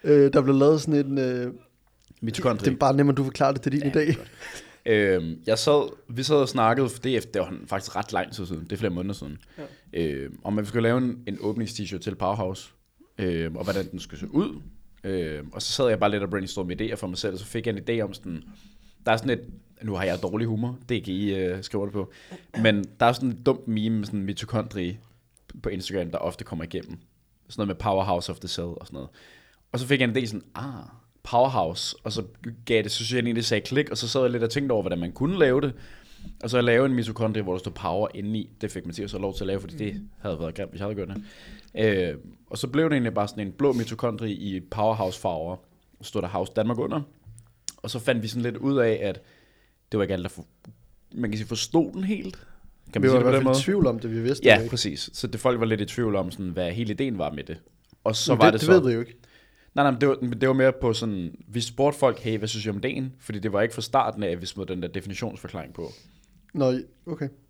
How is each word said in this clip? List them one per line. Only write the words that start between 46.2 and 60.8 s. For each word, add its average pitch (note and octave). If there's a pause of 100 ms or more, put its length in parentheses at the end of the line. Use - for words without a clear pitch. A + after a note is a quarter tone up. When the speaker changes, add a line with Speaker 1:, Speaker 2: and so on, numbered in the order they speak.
Speaker 2:
der F2
House F#2+
Danmark A2+
under. D3 (760)
Og -
så B2
fandt A#2
vi A2+
sådan A#2
lidt A#2+
ud C#3
af, A2+
at F#2+ (720)
det A2
var G2+
ikke F#2+
alle, F2
der F#2
for-, - (680)
man A2+
kan G#2+
sige, G#2+
forstod B2+
den F#3+
helt. F#3+ (580)
Kan A#2
man -
Speaker 1:
Vi C3
Speaker 2:
sige C3
Speaker 1:
var B2+
Speaker 2:
det -
Speaker 1:
i A#2+
Speaker 2:
på B2+
Speaker 1:
hvert C3
Speaker 2:
den -
Speaker 1:
fald C3+
i C3
Speaker 2:
måde? C3
Speaker 1:
tvivl F#3
om A#2
det, A2+
vi A2+
vidste C3
Speaker 2:
Ja, G#2+
Speaker 1:
det A2
ikke. A#2
Speaker 2:
præcis. G2+
Så -
det, A2+
folk B2
var A2+
lidt G#2+
i G2+
tvivl A2
om, F2+
sådan, F#2
hvad F2
hele A2+
ideen C3+
var D2+
med C#2+
det. E2 (460)
Og A2
så -
Speaker 1:
Men A2+
Speaker 2:
var G#2+
Speaker 1:
det, G#2+
Speaker 2:
det A2
Speaker 1:
det D#3
Speaker 2:
så E3+
Speaker 1:
ved C#3
vi A#2
jo A2+
ikke. - (600)
Speaker 2:
Nej, C#3+
nej, C#3
men A#2
det C#3+
var, C3+
men A#2+
det C3
var C3+
mere C3